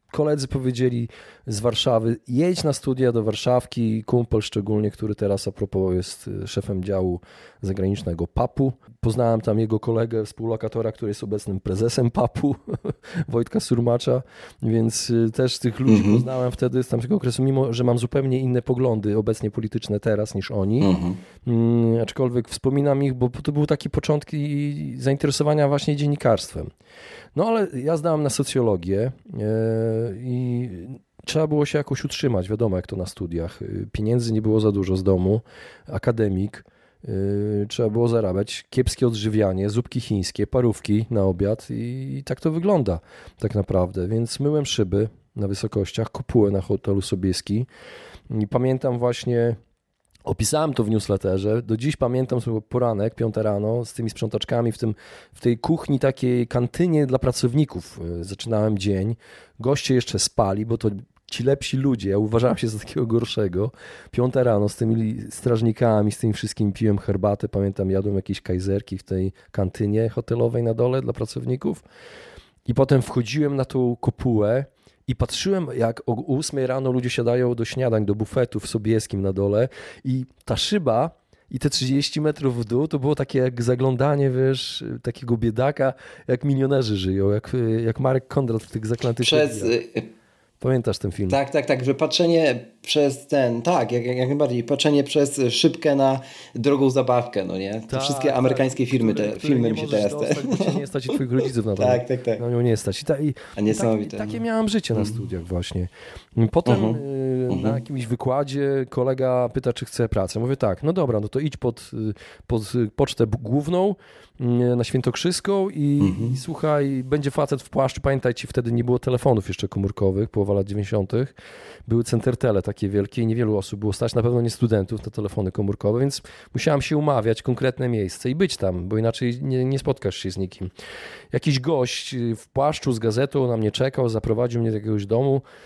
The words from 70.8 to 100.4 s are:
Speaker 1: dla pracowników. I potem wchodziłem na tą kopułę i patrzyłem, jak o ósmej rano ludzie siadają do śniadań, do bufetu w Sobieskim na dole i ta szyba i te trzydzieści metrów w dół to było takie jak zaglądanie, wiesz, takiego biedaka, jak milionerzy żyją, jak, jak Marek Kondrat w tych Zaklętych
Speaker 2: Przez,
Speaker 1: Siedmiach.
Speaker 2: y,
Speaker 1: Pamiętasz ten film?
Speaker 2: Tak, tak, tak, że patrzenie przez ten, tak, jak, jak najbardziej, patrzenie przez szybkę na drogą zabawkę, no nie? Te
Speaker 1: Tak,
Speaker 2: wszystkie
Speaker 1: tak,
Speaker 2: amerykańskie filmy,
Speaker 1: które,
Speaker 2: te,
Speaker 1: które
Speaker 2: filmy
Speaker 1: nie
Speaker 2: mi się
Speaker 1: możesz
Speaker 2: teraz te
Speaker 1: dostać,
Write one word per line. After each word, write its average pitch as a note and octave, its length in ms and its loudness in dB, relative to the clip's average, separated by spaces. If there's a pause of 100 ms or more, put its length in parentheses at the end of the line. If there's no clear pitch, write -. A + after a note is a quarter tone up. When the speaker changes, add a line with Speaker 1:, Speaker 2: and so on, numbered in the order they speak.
Speaker 1:
dla B2 100 -4
pracowników. B2+ 720 -6 (800)
I B2 80 0
potem C3 280 4
wchodziłem C#3 540 -2
na C3 80 0
tą B2 360 0
kopułę A#2 640 0 (440)
i B2+ 80 -2
patrzyłem, F#3 500 -2 (100)
jak A2+ 300 0
o - 60 0
ósmej C3+ 540 -2
rano C3 260 0
ludzie B2 180 0
siadają B2 440 2
do A#2 100 -2
śniadań, A2+ 420 0
do G2+ 80 2
bufetu A2 460 -2
w - 60 -10
Sobieskim G#2+ 560 0
na G2 100 0
dole G2+ 360 2 (360)
i C3 200 -2 (200)
ta A#2 120 -2
szyba D3+ 540 2 (400)
i C3 80 -6
te C#3+ 120 0
trzydzieści C#3 500 0
metrów C#3+ 400 0
w A#2+ 40 -2
dół B2 240 0
to D3+ 100 -2
było C#3 160 0
takie C#3 240 -2
jak B2+ 240 0
zaglądanie, C3 680 2
wiesz, C3 540 -2 (180)
takiego A#2+ 340 -2
biedaka, B2 560 0 (360)
jak B2+ 160 0
milionerzy C3+ 520 2
żyją, F#2+ 340 2
jak, G#2 220 -2 (320)
jak A2+ 160 0
Marek C3 280 0
Kondrat A2+ 340 0
w - 80 -20
tych A2 160 -6
Zaklętych A#2+ 400 0
Speaker 2:
Przez, D3+ 320 4
Speaker 1:
Siedmiach. A2+ 220 2 (160)
Speaker 2:
y, - 220 -6 (420)
Speaker 1:
Pamiętasz B2 380 0
ten G2 140 -2
film? F#2+ 180 -2
Speaker 2:
Tak, C3+ 200 2
tak, C#3+ 160 0
tak, C3 180 0
że B2+ 100 2
patrzenie D#3+ 720 2 (180)
przez C#3+ 440 0
ten, A#2+ 360 2
tak, B2+ 300 2
jak, A#2+ 140 -2
jak B2+ 220 0
najbardziej, C3+ 360 0
patrzenie C#3+ 400 2
przez C#3+ 360 0 (100)
szybkę D3 460 2
na C3+ 240 2 (340)
drogą C3+ 360 4
zabawkę, B2 540 2
no F2+ 140 -4
nie? G2+ 220 -4
Te A2 60 -14
Speaker 1:
Tak, C3+ 160 -4
Speaker 2:
wszystkie C#3 260 0
Speaker 1:
tak, C3 100 2
Speaker 2:
amerykańskie B2+ 480 2
filmy, A#2 280 2
Speaker 1:
które, G#2+ 140 0
Speaker 2:
te, A2 80 -4
Speaker 1:
które - 180 -4
Speaker 2:
filmy A#2+ 140 4
Speaker 1:
nie A2 40 0
Speaker 2:
mi G#2 60 -2
się - 80 -4
Speaker 1:
możesz G#2+ 140 0
Speaker 2:
teraz G2+ 200 2
te A2+ 140 0
Speaker 1:
dostać, C#3+ 120 -2 (120)